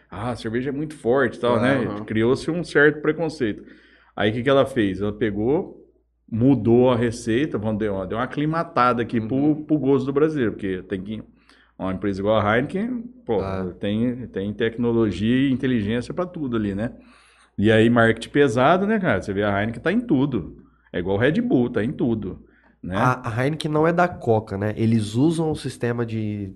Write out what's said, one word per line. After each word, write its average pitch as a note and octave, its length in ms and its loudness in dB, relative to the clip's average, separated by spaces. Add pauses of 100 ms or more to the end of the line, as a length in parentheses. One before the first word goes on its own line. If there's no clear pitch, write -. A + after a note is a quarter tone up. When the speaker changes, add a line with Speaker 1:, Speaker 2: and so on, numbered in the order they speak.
Speaker 1:
"Ah, G#2+ 220 -8
a A#2 40 -6
cerveja A#2+ 340 -4
é C3 40 -6
muito D3 220 -8
forte", A#2+ 420 0
e - 20 -16
tal, A#2+ 180 2
Speaker 2:
Ah, A2 40 2
Speaker 1:
né? B2+ 240 2
Speaker 2:
aham. G#2 200 -8
Speaker 1:
Criou-se A2+ 440 0
um E3 140 -4
certo D3+ 380 4
preconceito. D3+ 600 -2 (520)
Aí, G#2 160 2
o - 20 -6
que B2 80 -4
que B2 80 0
ela C3+ 160 6
fez? G2+ 340 0
Ela G#2 140 -2
pegou, A#2 640 -2 (520)
mudou A#2 640 6
a A#2+ 60 4
receita, A#2+ 640 -2
vamos, G#2+ 180 -2
deu G#2 160 -2
uma, F#2+ 140 -6
deu G#2 100 -6
uma A#2+ 60 -2
aclimatada C3 800 0
aqui A2+ 160 -2
Speaker 2:
Uhum. A2 80 -4
Speaker 1:
pro, C#3+ 280 2 (120)
pro D#3 100 2
gosto C3 300 2
do C#3 40 -4
brasileiro, C#3 420 0
porque F#2 280 -6
tem F#2 200 -6
que, G#2+ 220 -10 (560)
uma F#2 140 -4
empresa F#2+ 260 -4
igual G#2 220 2
a G#2 160 2
Heineken, A3 460 -4 (220)
pô, A2 140 0
Speaker 3:
Ah. F#2+ 400 -4
Speaker 1:
tem, A#2 480 -4
tem G2+ 260 -6
tecnologia A2+ 960 0
e C3+ 40 0
inteligência A#2+ 640 -2
pra F3+ 120 -4
tudo D3 320 -6
ali, G#2 180 -2
né? A2+ 160 -4 (680)
E G#2 140 4
aí, A2+ 200 6
marketing A2+ 380 2
pesado, C#3+ 580 4
né, A3 120 0
cara? B2+ 220 0
Você G#2 120 -6
vê, G2+ 100 0
a G2+ 160 0
Heineken A2+ 220 -4
tá E3 100 0
em A3 80 2
tudo. C3+ 640 -2 (280)
É - 60 -6
igual F#2 200 -2
o - 20 0
Red D3+ 220 2
Bull, C3+ 280 2
tá A2 140 -2
em B2+ 80 -2
tudo, G#2+ 520 -2 (380)
né? F2 140 -8
Speaker 3:
A, B2 340 2
a A2+ 140 -2
Heineken D3+ 260 -2
não D3+ 180 2
é E3+ 60 4
da F3 140 4
Coca, A2 500 -2
né? G#2 200 -2
Eles A2+ 380 2
usam D#3 360 2
o D3 40 -2
sistema A#2+ 500 -4
de, G#2 500 -6